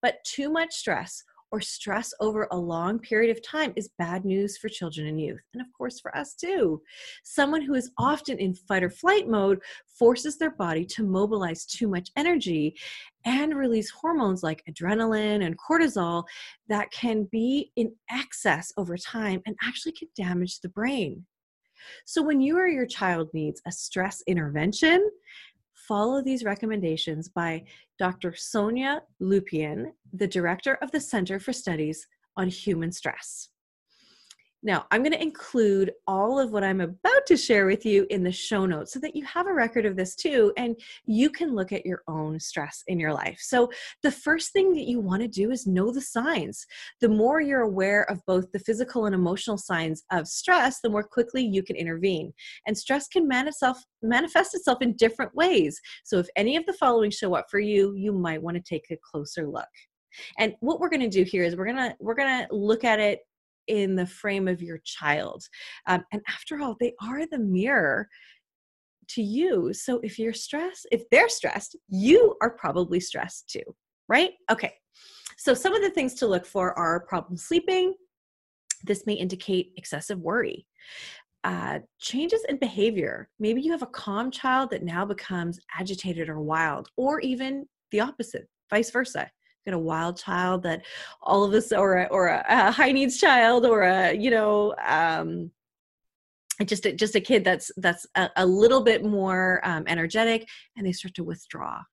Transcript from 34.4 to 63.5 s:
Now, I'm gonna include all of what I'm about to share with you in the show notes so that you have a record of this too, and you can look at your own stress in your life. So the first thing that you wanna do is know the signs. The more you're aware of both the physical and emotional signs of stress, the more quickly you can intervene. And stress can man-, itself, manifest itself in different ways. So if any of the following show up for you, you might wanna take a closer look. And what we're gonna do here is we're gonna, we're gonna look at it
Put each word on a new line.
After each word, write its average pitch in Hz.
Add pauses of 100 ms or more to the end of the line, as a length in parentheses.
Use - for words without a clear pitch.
Now, 202
I'm 220
gonna 311
include 208 (160)
all 208
of 247
what 208
I'm 190
about 415
to 320
share 202
with 190
you 196
in 185
the 180
show 190
notes 160
so 262
that 302
you 302
have 339
a 392
record 240
of 196
this 185
too, 247
and 233 (300)
you 233
can 285
look 190
at 202
your 180
own 156
stress -
in 180
your 156
life. -
So 247 (320)
the 285
first 320
thing 381
that 302
you 240
wanna 196
do 208
is 247
know 190
the 262
signs. 233 (360)
The 240
more 220
you're 277
aware 202
of 190
both 185
the 202
physical 226
and 202
emotional 185
signs 165
of 175
stress, 269
the 233
more 208
quickly 240
you 190
can -
intervene. 165 (320)
And 214
stress 277
can 339
man-, 262
itself, 254 (240)
manifest 294
itself 254
in 240
different 226
ways. 262 (240)
So -
if 175
any 226
of 330
the 381
following 233
show 185
up -
for 196
you, 202
you 196
might 170
wanna 170
take 165
a 160
closer 151
look. - (720)
And 214
what 302
we're 349
gonna 269
do 190
here 185
is 170
we're 190
gonna, 247
we're 226
gonna 262
look 214
at 220
it 208 (480)